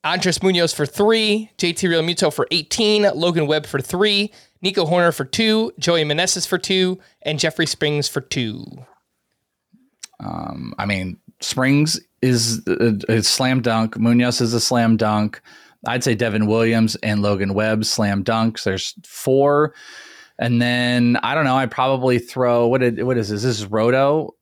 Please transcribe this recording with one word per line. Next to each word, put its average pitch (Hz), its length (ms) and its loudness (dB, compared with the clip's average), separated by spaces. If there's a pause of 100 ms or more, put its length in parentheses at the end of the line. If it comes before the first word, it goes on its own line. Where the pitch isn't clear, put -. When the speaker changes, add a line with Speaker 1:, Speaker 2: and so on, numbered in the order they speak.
Speaker 1:
Andres 175 380 -2
Munoz 175 320 2
for 151 100 -2
three, 214 720 0
J 175 160 0
T 185 140 -4
Realmuto 170 440 0
for 147 200 -2
eighteen, 208 640 0
Logan 165 320 0
Webb 151 180 0
for 139 160 -6
three, 202 500 0 (300)
Nico 190 240 -2
Hoerner 170 300 2
for 139 100 -6
two, 220 540 0
Joey 165 260 0
Meneses 165 420 -2
for 185 120 -2
two, 185 400 0 (240)
and 151 160 -4
Jeffrey 160 260 0
Springs 147 440 -2
for 135 120 -4
two. 120 420 -6 (1600)
Speaker 2:
Um, - 580 -10
I 101 60 -4
mean, 92 340 -6 (220)
Springs 143 580 2 (220)
is 113 460 0
a, 107 320 2 (100)
a 110 140 2
slam 131 400 0
dunk. 113 360 0
Munoz 120 440 2
is 113 100 0
a 117 80 0
slam 113 380 2
dunk. 107 420 0 (460)
I'd 123 180 -2
say 120 100 2
Devin 107 320 0
Williams 113 500 2
and 104 260 -2
Logan 101 320 0
Webb, 107 320 0
slam 101 360 -2
dunks. 113 420 -2
There's 95 300 -4 (120)
four. 143 680 0 (640)
And 120 220 0
then, 123 640 2
I 127 120 -2
don't 156 100 0
know, 131 120 2
I'd 131 140 0
probably 127 480 2
throw, 120 480 2
what 127 160 2
did, 120 200 0
what 127 140 0
is 104 140 -2
this? 104 140 -2
This 120 160 0
is 104 60 -8
Roto. 131 760 2